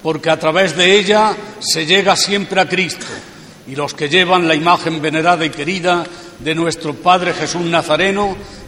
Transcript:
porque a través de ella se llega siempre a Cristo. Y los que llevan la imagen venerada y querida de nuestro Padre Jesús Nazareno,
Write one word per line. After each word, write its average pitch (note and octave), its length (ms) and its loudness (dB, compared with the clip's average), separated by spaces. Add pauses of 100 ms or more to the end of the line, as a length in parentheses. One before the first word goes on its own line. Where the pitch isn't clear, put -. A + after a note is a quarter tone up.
porque D#3+ 260 -2
a D#3+ 80 4
través D#3+ 400 0
de F#3 220 6
ella G#3 360 2 (240)
se D#3+ 280 -2
llega F#3 280 4
siempre F#3+ 460 0
a D#3 80 2
Cristo. F3+ 380 -4 (600)
Y C3 80 -10
los C#3+ 200 -6
que D3+ 120 -4
llevan F3 400 2
la D#3+ 60 4
imagen E3 480 0
venerada D#3+ 440 2
y D3 40 0
querida F3 560 -2 (320)
de D3+ 160 -4
nuestro D#3+ 400 -2
Padre F3+ 400 2
Jesús D#3+ 300 -4
Nazareno, F3+ 720 0 (320)